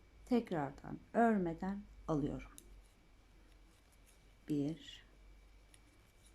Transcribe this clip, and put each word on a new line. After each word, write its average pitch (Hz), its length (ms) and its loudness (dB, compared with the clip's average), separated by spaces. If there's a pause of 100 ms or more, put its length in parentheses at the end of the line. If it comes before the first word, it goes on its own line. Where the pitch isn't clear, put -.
(260)
tekrardan 156 720 0 (140)
örmeden 202 680 4 (240)
alıyorum. 139 440 0 (2000)
Bir, 147 540 -2 (1300)